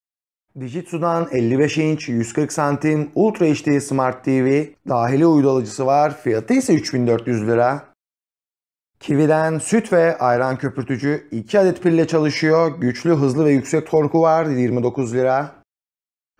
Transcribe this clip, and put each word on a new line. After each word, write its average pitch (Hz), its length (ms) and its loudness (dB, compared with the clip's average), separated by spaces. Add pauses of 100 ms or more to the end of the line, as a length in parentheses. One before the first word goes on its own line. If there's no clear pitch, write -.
(600)
Dijitsu'dan 170 720 -4
elli 123 280 0
beş 147 180 0
inç, 156 320 -2
yüz 117 240 -2
kırk 147 200 -2
santim, 147 640 -2
Ultra 214 300 2
H 151 200 0
D 143 160 2
Smart 131 420 -2
T 131 220 0
V, 143 240 0 (200)
dahili 127 360 2
uydu 147 260 4
alıcısı 131 340 -2
var, 147 320 2
fiyatı 110 360 -2
ise 254 200 2
üç - 200 0
bin 123 140 0
dört 117 200 0
yüz 113 200 -2
lira. 120 360 0 (1160)
Kiwi'den 156 600 0
süt 226 340 -2
ve 165 240 2
ayran 127 400 0
köpürtücü, 135 720 -6
iki 113 280 -2
adet 185 240 2
pille 165 240 2
çalışıyor, 160 720 0
güçlü, 123 360 0
hızlı 139 300 0
ve 147 60 4
yüksek 151 360 0
torku 156 340 2
var, 160 240 2
yirmi 123 380 -2
dokuz 123 300 -4
lira. 131 380 -2 (880)